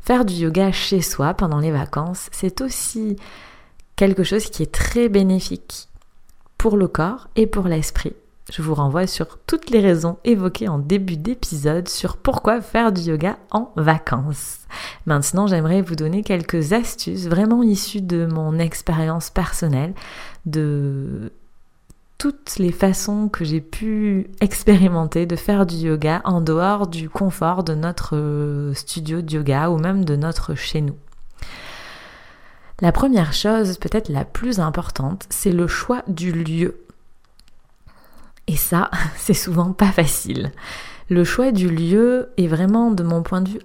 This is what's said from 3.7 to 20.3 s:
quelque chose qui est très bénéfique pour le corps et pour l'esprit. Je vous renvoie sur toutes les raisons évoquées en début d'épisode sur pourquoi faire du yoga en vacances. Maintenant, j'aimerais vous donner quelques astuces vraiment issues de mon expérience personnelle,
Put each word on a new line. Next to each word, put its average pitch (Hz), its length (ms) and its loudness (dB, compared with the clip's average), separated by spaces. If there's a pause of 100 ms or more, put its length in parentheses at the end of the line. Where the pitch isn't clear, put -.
quelque 190 280 4
chose 208 260 -2
qui - 140 -6
est 147 100 -6
très - 340 2
bénéfique 190 800 0 (720)
pour 214 200 4
le 185 100 4
corps 185 480 -4
et 220 120 4
pour 208 200 0
l'esprit. - 460 -2 (380)
Je - 100 -8
vous 156 140 0
renvoie 147 320 2
sur - 300 -6 (100)
toutes - 220 -2
les 233 100 6
raisons 170 460 4
évoquées 202 420 2
en 156 100 0
début 180 380 0
d'épisode 165 720 -2
sur - 300 -4
pourquoi 240 420 2
faire 226 320 2
du 185 100 0
yoga 165 360 0 (140)
en 226 260 -2
vacances. 151 840 -2 (460)
Maintenant, 151 420 0
j'aimerais 175 340 2
vous 170 140 -4
donner 160 280 -2
quelques 170 500 0
astuces 190 540 -4
vraiment 220 360 4
issues 208 380 0
de 175 240 0
mon 160 340 -2
expérience 160 680 -2
personnelle, 160 640 0 (520)